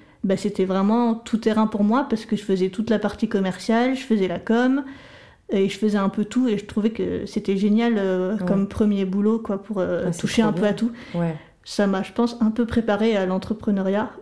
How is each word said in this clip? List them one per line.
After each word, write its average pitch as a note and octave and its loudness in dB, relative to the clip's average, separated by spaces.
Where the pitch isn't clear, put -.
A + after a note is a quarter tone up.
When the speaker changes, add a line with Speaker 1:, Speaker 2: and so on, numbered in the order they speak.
Speaker 1:
bah, F#3+ 2
c'était G3 -2
vraiment G#3+ 2
tout A3+ -4
terrain A3 2
pour G#3 0
moi, C4 2
parce A3 -2
que - -2
je G3+ -4
faisais F#3+ 0
toute A3 -4
la G#3+ 2
partie G#3 -2
commerciale, A3+ 0
je C4 -6
faisais G3+ 2
la F3 -4
com, B3+ 2
et G3 2
je - -6
faisais G#3 2
un G3 2
peu G#3 -2
tout, B3 0
et G#3+ 2
je G3+ -6
trouvais A3 -2
que F#3 -4
c'était G3+ -2
génial, G#3+ 2
euh, F#3 0
Speaker 2:
Ouais. F#3+ -4
Speaker 1:
comme G3 2
premier G#3 0
boulot, G#3 0
quoi, G3+ -4
pour, G3 -6
euh, F3 -2
Speaker 2:
Ah, E3+ -2
c'est E3 -6
Speaker 1:
toucher A3+ 0
Speaker 2:
trop G#3+ 4
Speaker 1:
un - 0
peu F3 -2
Speaker 2:
bien. G#3 4
Speaker 1:
à G3 0
tout. A3+ -2
Speaker 2:
Ouais. E3+ 0
Speaker 1:
Ça G3+ 0
m'a, F#3+ 0
je - -8
pense, A#3 0
un A3 2
peu A#3+ 0
préparée A3 2
à F#3+ 2
l'entrepreneuriat, G3 -2